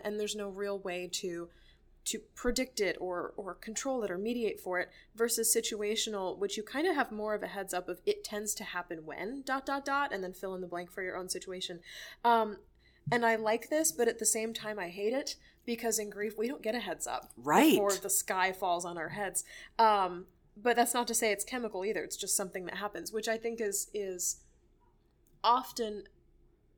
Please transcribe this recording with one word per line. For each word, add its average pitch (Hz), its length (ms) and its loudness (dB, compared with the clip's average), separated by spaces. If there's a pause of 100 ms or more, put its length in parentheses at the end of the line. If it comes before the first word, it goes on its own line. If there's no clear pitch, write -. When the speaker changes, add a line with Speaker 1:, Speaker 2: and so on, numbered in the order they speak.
Speaker 1:
and 208 160 -4
there's 208 160 -4
no 202 140 -6
real 202 280 -4
way 180 340 -6
to, 170 360 -6 (560)
to - 140 -4 (160)
predict 247 460 0
it 180 180 2
or, 175 380 -4
or 185 180 -8
control 233 480 -4
it 196 80 0
or 180 80 -4
mediate 226 400 -2
for 180 220 -2
it, - 100 -4 (240)
versus 233 400 2
situational, 208 840 -2
which 196 200 -2
you 220 80 -4
kind 269 200 -4
of 359 120 2
have 269 160 0
more 214 200 -4
of 202 120 -2
a - 20 -4
heads 190 260 -8
up 180 160 -4
of, 180 160 -6
it 208 200 0
tends 208 300 -4
to 214 100 -8
happen 170 420 -6
when, 214 400 -6
dot, 269 180 -2
dot, 277 200 -2
dot, 277 280 0
and 190 120 -4
then 185 80 -6
fill 190 240 -6
in 185 40 -6
the 180 60 -6
blank 175 240 -8
for 196 140 -8
your 180 120 -4
own 185 120 -6
situation. 180 500 -6 (460)
Um, 226 320 6 (560)
and 240 120 4
I 226 120 6
like 220 340 2
this, 311 220 4
but 233 160 2
at 226 100 2
the 220 80 0
same 226 260 2
time, 214 280 -6
I 175 80 -4
hate 202 240 -2
it, 285 240 -2 (280)
because 233 360 0
in 208 100 -6
grief, 208 260 -6
we 226 120 0
don't 285 120 -6
get 220 140 -2
a 240 60 -2
heads 190 260 -6
up 123 300 -6
Speaker 2:
Right. 156 340 8
Speaker 1:
before 202 220 6
the 190 180 -2
sky 185 400 2
falls 180 340 0
on 175 140 -8
our 165 120 -6
heads. 190 340 -2 (340)
Um, 190 480 6 (300)
but 226 180 4
that's 240 200 6
not 240 120 2
to 226 80 -2
say 226 160 4
it's 202 140 0
chemical 208 400 -4
either. 196 180 -2
It's - 140 -8
just - 200 0
something 190 280 -4
that 185 140 -8
happens, 190 340 -6
which 220 160 -2
I 226 80 2
think 233 240 -4
is, 202 340 -2
is 190 440 -2 (1080)
often 226 580 2 (760)